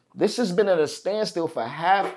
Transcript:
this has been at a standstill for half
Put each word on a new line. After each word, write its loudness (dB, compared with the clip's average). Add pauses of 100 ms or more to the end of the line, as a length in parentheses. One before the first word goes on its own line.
(140)
this 0
has 0
been 2
at 4
a 2
standstill -4
for -4
half 0